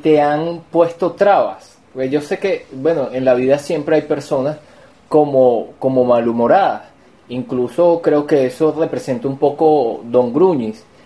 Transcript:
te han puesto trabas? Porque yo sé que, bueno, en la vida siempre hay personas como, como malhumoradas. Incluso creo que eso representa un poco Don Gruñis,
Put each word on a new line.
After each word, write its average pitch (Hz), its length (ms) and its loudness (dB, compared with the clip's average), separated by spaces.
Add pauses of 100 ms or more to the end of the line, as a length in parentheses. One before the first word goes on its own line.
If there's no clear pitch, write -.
te 151 180 4
han 156 440 -2
puesto 170 480 0
trabas? 180 680 0 (160)
Porque 131 160 -6
yo 147 100 0
sé 165 180 -6
que, 185 320 -4
bueno, 139 400 -2
en 127 140 -4
la 127 80 4
vida 131 260 2
siempre 156 380 -2
hay 151 60 0
personas 147 560 -4 (500)
como, 131 720 2
como 131 260 0
malhumoradas. 120 840 0 (400)
Incluso 127 720 0
creo 147 240 0
que 143 200 2
eso 151 320 0
representa 131 500 -4
un 135 100 -6
poco 147 680 0
Don 120 300 0
Gruñis, 143 500 0 (220)